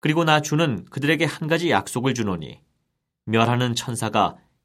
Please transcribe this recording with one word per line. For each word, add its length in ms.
그리고 160
나 180
주는 440
그들에게 400
한 240
가지 200
약속을 440
주노니, 480
멸하는 500
천사가 600